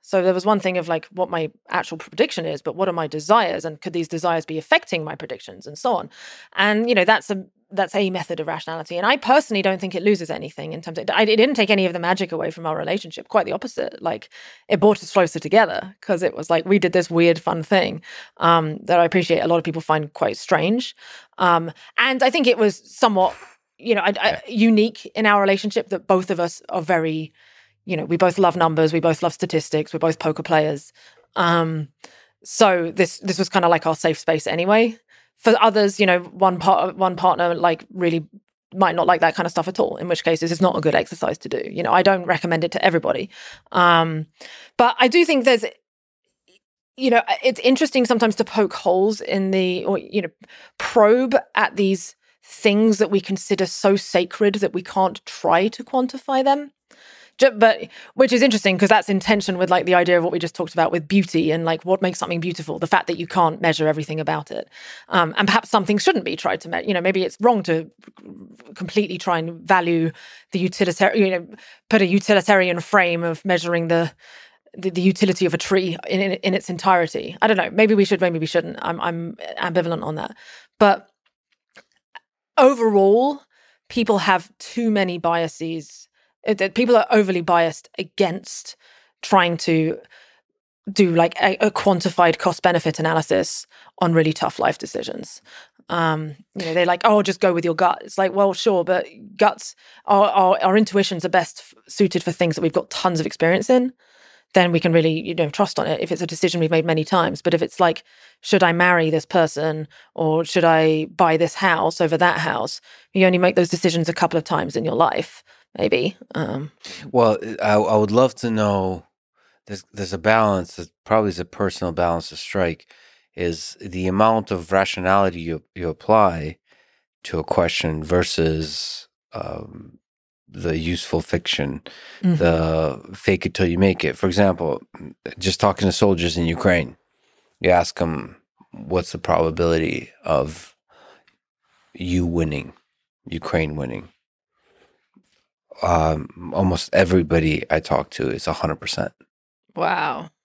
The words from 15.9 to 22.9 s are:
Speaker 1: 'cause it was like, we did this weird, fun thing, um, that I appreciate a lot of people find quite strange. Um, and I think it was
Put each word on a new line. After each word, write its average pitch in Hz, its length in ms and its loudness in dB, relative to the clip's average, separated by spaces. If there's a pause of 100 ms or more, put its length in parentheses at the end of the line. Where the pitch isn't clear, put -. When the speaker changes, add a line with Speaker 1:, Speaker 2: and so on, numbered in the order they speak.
Speaker 1:
'cause 180 220 -2
it - 120 -2
was 156 140 -12
like, 170 160 0
we 196 140 4
did 175 140 0
this 175 180 0
weird, 170 260 4
fun 165 240 -4
thing, 175 400 -2 (360)
um, 160 460 2
that 175 160 2
I 170 60 6
appreciate 165 360 0
a - 60 -2
lot 170 100 2
of 165 80 -2
people 160 160 -6
find 151 320 -2
quite - 240 -4
strange. 185 580 -2 (420)
Um, 170 340 2 (280)
and 262 240 0
I 269 80 4
think 285 160 2
it 240 100 4
was 214 240 0 (100)